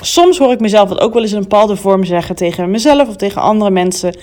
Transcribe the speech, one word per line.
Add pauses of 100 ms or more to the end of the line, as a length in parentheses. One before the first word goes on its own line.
soms
hoor
ik
mezelf
dat
ook
wel
eens
in
een
bepaalde
vorm
zeggen
tegen
mezelf
of
tegen
andere
mensen.